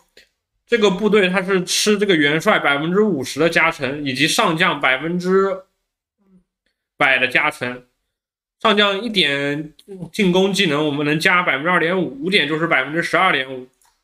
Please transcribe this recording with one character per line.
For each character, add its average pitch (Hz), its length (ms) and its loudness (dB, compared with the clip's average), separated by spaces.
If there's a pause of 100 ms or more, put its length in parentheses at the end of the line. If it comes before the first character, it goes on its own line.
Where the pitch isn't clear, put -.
(680)
这 240 100 0
个 208 140 2
部 202 180 0
队 190 200 4
它 190 120 0
是 185 220 0
吃 208 340 0
这 196 80 0
个 190 80 4
元 151 260 2
帅 185 200 2
百 143 180 0
分 156 140 -2
之 196 100 2
五 170 220 0
十 - 160 -8
的 165 100 4
加 165 220 2
成， 143 320 -6
以 135 100 -4
及 139 140 0
上 190 280 0
将 165 240 0
百 131 200 0
分 165 180 -4
之 185 440 0 (1400)
百 135 200 2
的 127 100 0
加 151 220 0
成， 123 360 -8 (760)
上 214 140 4
将 202 260 0
一 240 80 -6
点 147 640 -2 (380)
进 190 200 2
攻 190 200 2
技 190 160 0
能 147 180 0
我 147 60 -2
们 143 140 -2
能 151 120 0
加 175 240 2
百 165 140 -2
分 139 80 -6
之 170 60 -2
二 180 100 2
点 165 180 0
五， 139 280 -4
五 180 40 -2
点 175 180 2
就 156 120 -2
是 170 80 -2
百 143 160 0
分 143 100 -8
之 165 80 -2
十 156 140 -4
二 180 160 2
点 135 200 -2
五， 127 160 -12 (360)